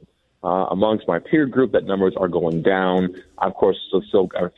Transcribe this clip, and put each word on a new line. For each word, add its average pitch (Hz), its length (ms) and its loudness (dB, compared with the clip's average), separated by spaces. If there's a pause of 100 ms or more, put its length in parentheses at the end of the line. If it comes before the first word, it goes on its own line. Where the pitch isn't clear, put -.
(440)
uh, 92 260 0
amongst 107 380 0
my 87 100 0
peer 151 300 0
group 127 240 0
that 90 140 2
numbers 95 320 0
are 92 100 0
going 82 340 -2
down. 92 540 2 (240)
Of 92 160 -2
course, 95 220 2 (120)
so, 95 220 0
so 92 260 2
I'm 90 200 -4